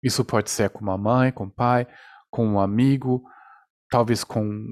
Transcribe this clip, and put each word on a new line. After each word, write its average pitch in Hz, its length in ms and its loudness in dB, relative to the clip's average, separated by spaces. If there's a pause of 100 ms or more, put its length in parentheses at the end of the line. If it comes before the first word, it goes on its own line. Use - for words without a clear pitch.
Isso 127 220 0
pode 110 260 0
ser 101 200 0
com - 120 -14
uma 95 160 -4
mãe, 127 340 2
com 104 140 -8
o 98 60 -12
pai, 123 360 0 (440)
com 113 160 0
um 101 120 2
amigo, 127 640 2 (640)
talvez 117 340 2
com - 180 -4 (300)